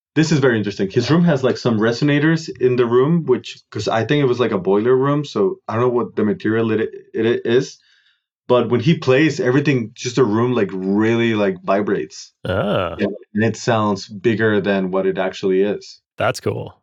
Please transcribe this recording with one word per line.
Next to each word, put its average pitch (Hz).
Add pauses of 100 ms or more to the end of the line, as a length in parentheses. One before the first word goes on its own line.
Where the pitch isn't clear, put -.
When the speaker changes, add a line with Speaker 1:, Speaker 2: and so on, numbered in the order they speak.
(140)
Speaker 1:
This 156
is 156
very 131
interesting. 101
His 120
room 170
has, 156
like, 123
some 117
resonators 147 (120)
in 123
the 123
room, 139
which, 123 (120)
'cause 107
I 113
think 147
it 139
was, 123
like, -
a 104
boiler 104
room, 143
so 98
I 107
don't 113
know 127
what 113
the 107
material 110
it, 107 (320)
it 110
is. 123 (680)
But 120
when 117
he 156
plays, 143
everything, 127
just 120
the 135
room, 113
like, 107
really, 110
like, 98
vibrates. 98 (140)
Speaker 2:
Ah. 98
Speaker 1:
Yeah, - (280)
and 104
it 110
sounds 107
bigger 107
than 95
what 95
it 95
actually 95
is. - (180)
Speaker 2:
That's 104
cool. -